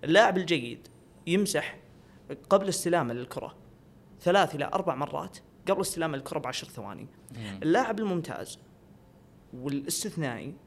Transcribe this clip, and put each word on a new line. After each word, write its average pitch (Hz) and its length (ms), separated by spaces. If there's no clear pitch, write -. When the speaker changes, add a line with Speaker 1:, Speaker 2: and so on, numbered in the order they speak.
Speaker 1:
اللاعب 185 340
الجيد 156 500
يمسح 175 500
قبل 196 200
استلامه 165 440
للكرة - 420
ثلاث 175 340
إلى 143 100
أربع 175 300
مرات 147 420
قبل 190 120
استلام 165 340
الكرة 135 240
بعشر 131 280
ثواني. 101 400
Speaker 2:
مم. 101 260
Speaker 1:
اللاعب 214 360
الممتاز 180 600
والاستثنائي 139 1000